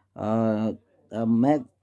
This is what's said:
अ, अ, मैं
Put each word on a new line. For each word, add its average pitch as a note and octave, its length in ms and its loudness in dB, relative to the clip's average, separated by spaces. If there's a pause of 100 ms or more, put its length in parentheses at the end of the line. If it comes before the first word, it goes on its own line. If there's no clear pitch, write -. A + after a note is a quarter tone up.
(180)
अ, A2 520 0 (440)
अ, A2+ 120 -4
मैं B2 340 2 (240)